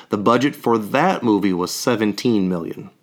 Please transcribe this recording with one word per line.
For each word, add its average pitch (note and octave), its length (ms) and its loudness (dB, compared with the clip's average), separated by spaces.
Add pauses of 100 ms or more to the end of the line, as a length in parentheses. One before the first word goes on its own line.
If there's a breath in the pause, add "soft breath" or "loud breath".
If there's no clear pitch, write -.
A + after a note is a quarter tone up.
(100 loud breath)
the A2 80 0
budget A#2+ 380 2
for A#2 200 0
that C3 460 0
movie G#2 320 2
was F2 160 -2
seventeen G#2+ 800 0
million. - 420 -6 (120)